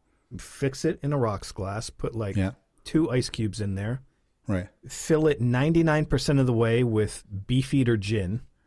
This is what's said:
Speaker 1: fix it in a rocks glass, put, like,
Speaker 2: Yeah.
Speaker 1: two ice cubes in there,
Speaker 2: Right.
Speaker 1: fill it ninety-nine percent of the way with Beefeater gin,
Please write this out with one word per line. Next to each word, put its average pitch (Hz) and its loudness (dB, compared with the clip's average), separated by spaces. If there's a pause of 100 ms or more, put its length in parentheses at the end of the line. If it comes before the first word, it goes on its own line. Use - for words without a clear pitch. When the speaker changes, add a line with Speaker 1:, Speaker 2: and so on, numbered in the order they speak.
(380)
Speaker 1:
fix - -6
it 165 0
in 143 -2
a 143 2
rocks 110 -2
glass, 101 -6
put, - -8
like, 104 -4
Speaker 2:
Yeah. 95 2 (320)
Speaker 1:
two 160 0
ice 123 0
cubes 107 -4
in 101 -4
there, 110 -4 (440)
Speaker 2:
Right. 95 -2 (220)
Speaker 1:
fill 156 2
it 147 2
ninety-nine 151 2
percent 143 2
of 131 4
the 127 4
way 117 4
with 107 0 (240)
Beefeater 131 2
gin, 101 -2 (260)